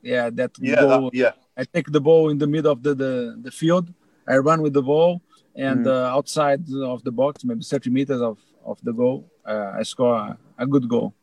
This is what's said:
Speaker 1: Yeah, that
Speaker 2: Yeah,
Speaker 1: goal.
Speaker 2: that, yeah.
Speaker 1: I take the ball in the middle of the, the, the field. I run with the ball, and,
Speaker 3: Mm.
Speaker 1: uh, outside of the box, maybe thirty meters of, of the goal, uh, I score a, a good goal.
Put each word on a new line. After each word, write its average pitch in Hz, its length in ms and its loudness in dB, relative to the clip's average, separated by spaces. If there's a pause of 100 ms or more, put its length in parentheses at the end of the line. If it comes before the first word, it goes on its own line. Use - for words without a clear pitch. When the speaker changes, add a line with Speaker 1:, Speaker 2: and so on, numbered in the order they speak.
Speaker 1:
Yeah, 120 280 -2
that 120 280 -4
Speaker 2:
Yeah, 123 220 -2
Speaker 1:
goal. 131 320 4
Speaker 2:
that, 123 60 -6
yeah. 123 140 4 (260)
Speaker 1:
I 131 80 -6
take 160 260 -4
the 147 80 2
ball 156 300 6
in 151 80 0
the 147 100 0
middle 151 240 2
of 123 100 -2
the, 143 140 0
the, 127 460 -4
the 123 100 -14
field. 175 420 0 (320)
I 131 120 2
run 156 240 2
with 151 100 0
the 139 120 2
ball, 170 380 2 (320)
and, 131 320 -2
Speaker 3:
Mm. 131 40 2
Speaker 1:
uh, 127 280 0
outside 143 460 0 (180)
of 123 220 -6
the - 80 -6
box, 131 320 -2
maybe 117 220 -4
thirty 135 240 -4
meters 131 320 0
of, 113 160 -2 (280)
of 110 200 -10
the 120 80 -4
goal, 127 360 -2 (160)
uh, 104 340 -6
I 113 40 -4
score 120 320 0
a, 107 220 -6 (220)
a 123 60 -4
good 135 220 0
goal. 113 360 -2